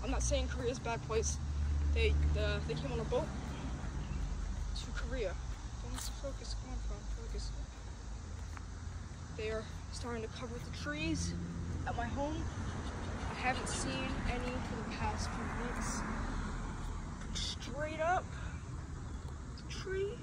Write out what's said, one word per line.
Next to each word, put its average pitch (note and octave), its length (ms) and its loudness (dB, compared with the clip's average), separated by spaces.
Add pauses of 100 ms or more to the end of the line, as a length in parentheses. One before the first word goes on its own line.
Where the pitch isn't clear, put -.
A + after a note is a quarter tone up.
I'm C4 60 0
not C#4 140 4
saying C4+ 240 4
Korea's B3+ 320 0
a - 20 -6
bad A#3 260 0
place. A3 300 4 (560)
They, A3 200 8 (240)
uh, G#3 300 4
they A3 60 2
came - 180 0
on A3+ 80 2
a A3 60 0
boat C#4+ 220 4 (1500)
to - 160 -2
Korea. A#3+ 420 2 (500)
Where's B3 240 -2
the - 40 -2 (120)
focus? C4+ 360 -2
Come B3+ 140 -4
on, B3 60 0 (100)
phone, - 340 -2
focus. - 280 -2 (1900)
They A3 140 0
are G#3+ 120 0 (300)
starting A#3 300 -2
to A3 60 -4
cover A#3+ 260 -6
the - 280 -6
trees D4+ 500 2 (540)
at - 80 0
my A#3 120 2
home. C#4 360 2 (880)
I - 40 -2
haven't B3+ 340 2
seen C4 380 0 (220)
any B3 120 2
for B3 480 -2
the A3 80 -4
past - 320 0
few - 380 0
weeks. - 340 0 (1300)
Straight D4+ 680 -2
up, F4 240 6 (1300)
the - 160 -6
tree. G4 500 0